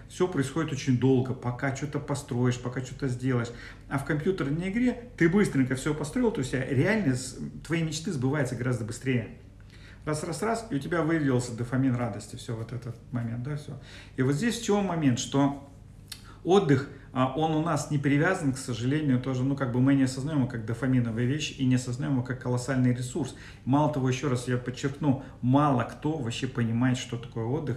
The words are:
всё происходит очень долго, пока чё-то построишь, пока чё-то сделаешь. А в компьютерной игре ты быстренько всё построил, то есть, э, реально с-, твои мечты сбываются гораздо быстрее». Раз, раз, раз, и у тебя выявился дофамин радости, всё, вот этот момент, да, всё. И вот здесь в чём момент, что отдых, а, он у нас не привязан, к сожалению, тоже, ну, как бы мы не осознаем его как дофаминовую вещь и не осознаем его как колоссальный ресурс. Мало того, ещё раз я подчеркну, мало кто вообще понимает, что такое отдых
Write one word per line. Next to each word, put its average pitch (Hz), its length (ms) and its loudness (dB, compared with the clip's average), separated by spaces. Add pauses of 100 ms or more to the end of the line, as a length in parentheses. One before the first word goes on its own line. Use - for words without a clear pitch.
всё 180 200 0
происходит 151 440 -2
очень 131 260 2
долго, 127 360 4
пока 123 380 -4
чё-то 147 260 -4
построишь, 127 600 0
пока 123 220 -6
чё-то - 280 -6
сделаешь. 123 400 0 (420)
А - 80 0
в - 60 -6
компьютерной 165 640 0
игре 240 260 2 (220)
ты 165 100 6
быстренько 143 460 4
всё 147 180 -2
построил, 180 380 0
то 151 100 -2
есть, 127 140 -2
э, 127 160 0
реально 160 460 2
с-, - 200 -8 (300)
твои 165 160 0
мечты 160 300 -4
сбываются 131 420 0
гораздо 120 300 -2
быстрее». 110 420 -2 (800)
Раз, 151 180 -2
раз, 165 180 -6
раз, 220 280 -2
и - 60 -4
у - 20 0
тебя 165 240 -2
выявился 139 540 2
дофамин 127 400 2
радости, 113 400 -6
всё, - 200 -8
вот 113 180 -8
этот 120 200 -8 (180)
момент, 117 300 -4
да, 147 140 -6
всё. - 160 -10 (440)
И 131 60 2
вот 135 120 4
здесь 214 260 0
в - 40 -10
чём 202 220 4
момент, 156 320 2
что 139 480 0 (800)
отдых, 165 440 6 (260)
а, 127 220 2
он 160 180 2
у 156 80 2
нас 160 280 -2
не 147 80 2
привязан, 147 540 2
к 127 60 -4
сожалению, 127 640 0
тоже, 127 240 -2
ну, 139 120 0
как 135 160 -2
бы 123 80 2
мы 135 140 6
не 135 100 6
осознаем 135 360 0
его 120 80 2
как 113 180 -6
дофаминовую 120 600 0
вещь 147 320 -2
и 139 80 0
не 127 100 6
осознаем 123 380 -2
его 123 80 2
как 123 200 -6
колоссальный 123 520 2
ресурс. - 400 -4 (300)
Мало 143 280 4
того, 131 180 2
ещё 127 180 0
раз 123 200 -2
я 123 100 2
подчеркну, 135 640 0 (200)
мало 131 420 4
кто 156 340 -4
вообще 117 300 -4
понимает, 120 500 2
что - 180 -8
такое - 280 -6
отдых 135 320 -2